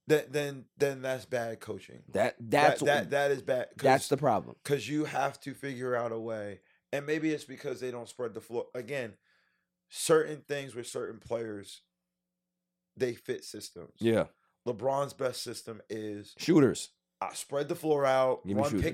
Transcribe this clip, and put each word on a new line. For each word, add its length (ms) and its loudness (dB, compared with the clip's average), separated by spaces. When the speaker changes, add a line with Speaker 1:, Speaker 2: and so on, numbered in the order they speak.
Speaker 1:
that, 240 2
then, 340 -4
then 240 0
that's 240 -4
bad 340 -4
coaching. 520 -12
Speaker 2:
That, 280 2
that's 420 4
Speaker 1:
That, 280 2
that, 0 -
that 220 2
is 100 0
bad, 360 -2
Speaker 2:
that's 260 4
Speaker 1:
'cause, 60 -8
Speaker 2:
the 80 2
problem. 460 0
Speaker 1:
'cause 240 -2
you 180 -2
have 360 -2
to 140 -10
figure 400 -4
out 160 -2
a 80 -4
way. 400 -8
And 140 -4
maybe 260 0
it's 140 -4
because 340 -8
they 120 -6
don't 180 -12
spread 260 -6
the 60 -8
floor. 240 -4
Again, 380 -6
certain 580 2
things 280 -6
with 120 -8
certain 320 -8
players, 600 -8
they 180 0
fit 300 -8
systems. 560 -14
Speaker 2:
Yeah. 260 4
Speaker 1:
LeBron's 460 -2
best 280 -4
system 480 -12
is 480 -8
Speaker 2:
Shooters. 520 6
Speaker 1:
I 120 -4
spread 340 -4
the 80 -4
floor 300 2
out, 400 4
Speaker 2:
Give 120 -2
me 60 2
Speaker 1:
run 80 0
pick 100 2